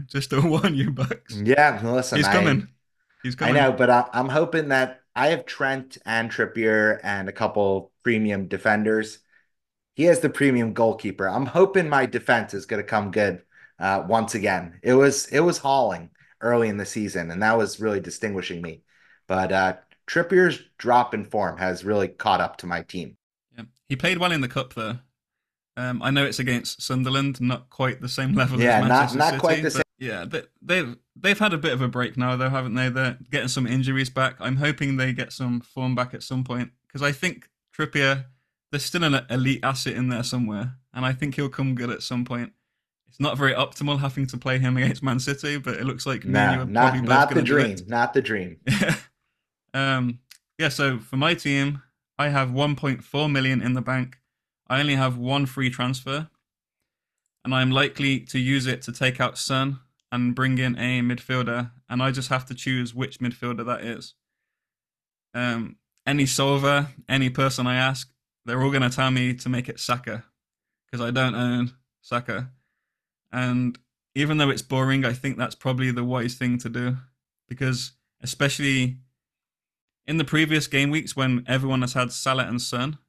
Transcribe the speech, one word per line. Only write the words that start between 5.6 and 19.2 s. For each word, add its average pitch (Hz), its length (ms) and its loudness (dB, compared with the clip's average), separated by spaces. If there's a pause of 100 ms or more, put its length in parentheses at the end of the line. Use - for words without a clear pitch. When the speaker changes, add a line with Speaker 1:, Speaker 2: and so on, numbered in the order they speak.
Speaker 2:
and 113 260 -2
Trippier 107 720 2
and 98 260 -4
a - 40 -8
couple 98 580 0 (120)
premium 107 440 0
defenders. 107 720 0 (760)
He 147 100 2
has 170 160 6
the 151 80 4
premium 123 440 2
goalkeeper. 104 560 0
I'm 127 180 -2
hoping 185 420 4
my 135 160 4
defense 113 480 0
is 95 140 -8
gonna 101 160 -4
come 101 280 -2
good, 98 320 0 (360)
uh, 95 280 0
once 113 280 0
again. 92 480 -2
It 123 100 4
was, 135 340 4
it 147 140 2
was 170 180 2
hauling 110 520 0 (300)
early 117 280 2
in 101 80 -4
the 98 100 -6
season, 90 440 -4
and 92 120 -4
that 110 140 4
was 104 240 -2
really 104 200 0
distinguishing 90 600 -6
me. 82 220 -12 (440)